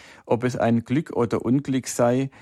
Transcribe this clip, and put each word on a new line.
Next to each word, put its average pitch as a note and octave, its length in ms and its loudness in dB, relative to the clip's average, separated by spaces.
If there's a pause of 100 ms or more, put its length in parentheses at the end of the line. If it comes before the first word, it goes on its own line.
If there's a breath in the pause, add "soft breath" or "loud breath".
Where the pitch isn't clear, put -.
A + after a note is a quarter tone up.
(260 loud breath)
Ob A#2+ 200 0
es B2 100 -2
ein A#2 300 2
Glück D3 260 -2
oder A#2 320 -2
Unglück C3 440 0
sei, B2+ 420 0 (120 loud breath)